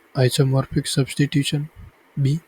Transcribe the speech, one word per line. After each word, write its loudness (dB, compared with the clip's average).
આઇસોમોર્ફિક 2
સબસ્ટિટ્યુશન, -2
બી 0